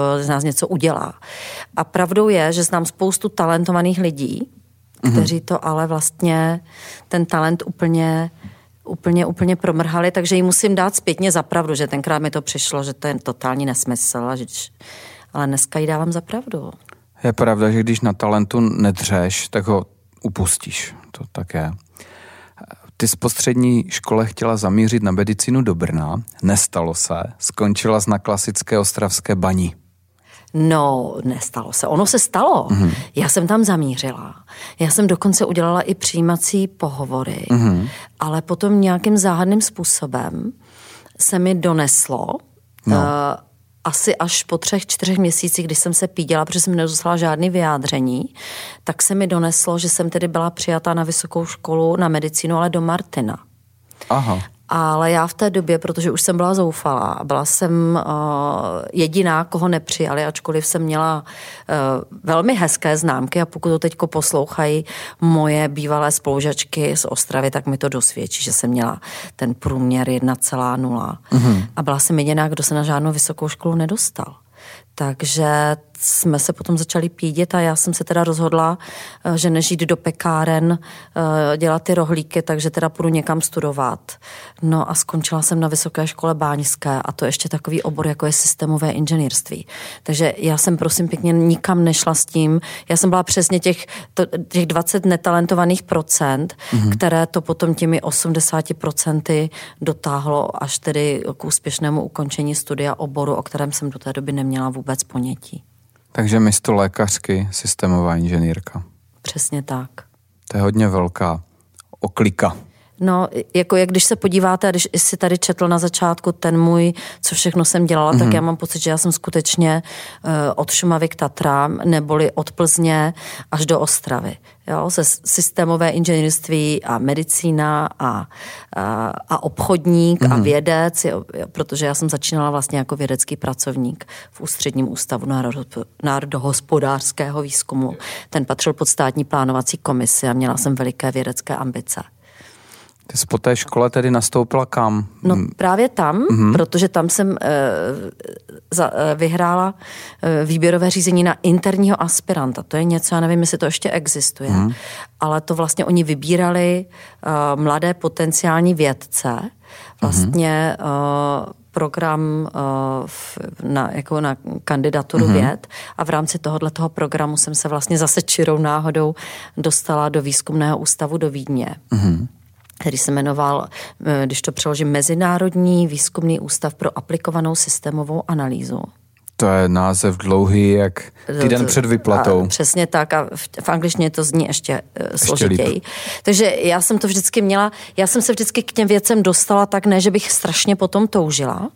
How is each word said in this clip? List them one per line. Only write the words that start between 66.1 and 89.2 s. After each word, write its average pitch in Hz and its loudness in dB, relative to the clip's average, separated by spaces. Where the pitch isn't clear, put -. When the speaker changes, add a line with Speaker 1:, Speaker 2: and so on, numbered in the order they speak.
Speaker 1:
spolužačky 143 -2
z - -2
Ostravy, 135 -2
tak 143 -4
mi 135 -2
to 139 -2
dosvědčí, 117 -4
že 123 -4
jsem - 0
měla 120 -2
ten 123 -2
průměr 127 0
jedna 127 0
celá 127 -2
nula. 120 -4
Speaker 2:
Mhm. 117 4
Speaker 1:
A 151 -2
byla 139 0
jsem 160 2
jediná, 151 2
kdo 156 -4
se 151 0
na 147 0
žádnou 151 0
vysokou 151 -2
školu 165 -2
nedostal. - -2
Takže 147 0
jsme 151 2
se 160 -2
potom - -2
začali 165 -2
pídit 170 -2
a 180 4
já 165 2
jsem 170 0
se 160 -4
teda 170 2
rozhodla, 165 2
eh, 165 0
že 165 2
než 160 2
jít 170 -2
do 165 0
pekáren, 165 0
eh, 151 -2
dělat 160 0
ty 180 -16
rohlíky, 165 0
takže 156 -2
teda 160 -2
půjdu 165 -2
někam 160 0
studovat. 139 -4
No 160 0
a 170 -2
skončila 160 -2
jsem 165 0
na 160 2
Vysoké 156 -2
škole 165 -2
báňské 147 -2
a - -6
to - -4
ještě 147 -2
takový 156 -4
obor, 156 -2
jako 151 -2
je 151 2
systémové 156 0
inženýrství. 151 -2